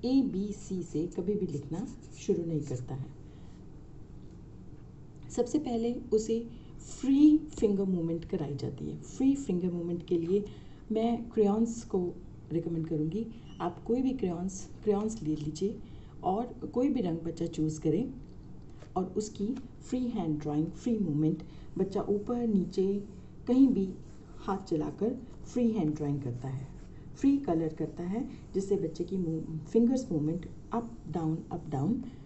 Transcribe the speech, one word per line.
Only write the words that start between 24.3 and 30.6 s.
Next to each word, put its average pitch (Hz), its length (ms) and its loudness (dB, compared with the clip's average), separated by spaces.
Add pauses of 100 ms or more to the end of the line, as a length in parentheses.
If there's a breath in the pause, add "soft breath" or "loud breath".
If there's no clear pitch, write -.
हाथ 190 220 -2
चलाकर 160 560 0 (300 loud breath)
free 240 260 2
hand 160 240 2
ड्राइंग 143 280 0
करता 120 260 -4
है, 135 200 -6 (480 loud breath)
Free 277 220 6
color 165 360 2
करता - 280 -4
है, 196 260 -2 (260 loud breath)
जिससे 196 220 2
बच्चे 165 280 -2
की 190 120 -4
मूव-, 160 500 -2
fingers 233 460 4
movement 160 380 0 (220)